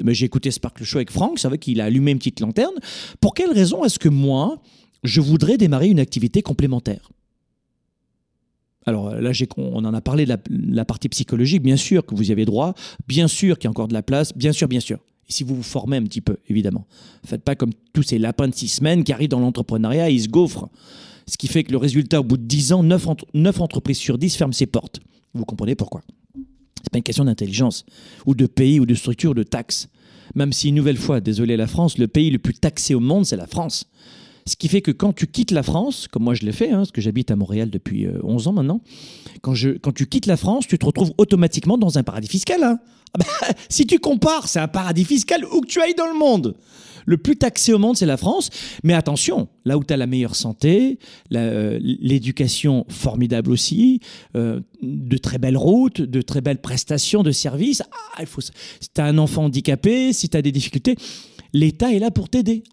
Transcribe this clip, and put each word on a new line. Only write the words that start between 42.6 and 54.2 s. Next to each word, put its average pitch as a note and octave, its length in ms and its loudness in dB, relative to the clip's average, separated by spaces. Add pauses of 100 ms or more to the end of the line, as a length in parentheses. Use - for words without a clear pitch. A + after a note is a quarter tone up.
hein. A#3 160 2 (360)
Ah - 20 0
bah, C#5+ 440 0
<laughs> - 80 -20
si C4+ 180 0
tu E4 100 4
compares, D4 500 0
c'est - 120 -2
un D#3 80 -2
paradis F3+ 380 0
fiscal C#4+ 400 0
où - 160 0
que A#3+ 60 -8
tu F4 140 0
ailles E4+ 140 2
dans E4 100 0
le D#4+ 140 -4
monde. G3+ 360 2 (520)
Le E3 100 4
plus D4 200 0
taxé - 340 2
au A3 60 6
monde, A3 180 4
c'est F#3+ 100 0
la C#3 120 2
France. D#4 320 -2 (340)
Mais E3 100 4
attention, D#3+ 540 0 (160)
là C3+ 140 0
où C#3+ 60 0
t'as D3 140 -2
la B2+ 100 0
meilleure B2+ 280 -2
santé, F#3+ 640 2 (300)
la, A#2 100 -2
euh, A2 420 -2
l'éducation C3 1080 0
formidable A#2+ 600 0
aussi, A3+ 480 4 (360)